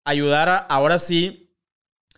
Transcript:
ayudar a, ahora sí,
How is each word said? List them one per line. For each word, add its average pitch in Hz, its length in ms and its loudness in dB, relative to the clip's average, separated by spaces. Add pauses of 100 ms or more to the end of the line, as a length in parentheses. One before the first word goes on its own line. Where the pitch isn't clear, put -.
ayudar 147 440 0
a, 185 100 2
ahora 156 420 0
sí, 175 560 -4 (600)